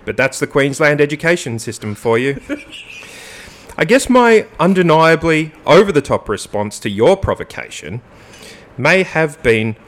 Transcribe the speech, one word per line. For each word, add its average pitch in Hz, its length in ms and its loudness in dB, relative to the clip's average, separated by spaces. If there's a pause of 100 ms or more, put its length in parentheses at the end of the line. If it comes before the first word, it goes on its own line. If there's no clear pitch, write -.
but 104 140 -10
that's 131 220 -2
the 143 80 -4
Queensland 143 520 0
education 147 580 -2
system 107 380 -10
for 117 220 0
you. 139 320 -4
<laughs> - 1300 -18
I - 80 -2
guess 233 240 2
my 233 360 4 (140)
undeniably 160 960 2 (120)
over-the-top 147 600 2
response 104 520 -6
to 123 100 -8
your 113 260 2
provocation - 840 -8 (760)
may 170 260 2
have 160 380 -4
been 113 360 0 (100)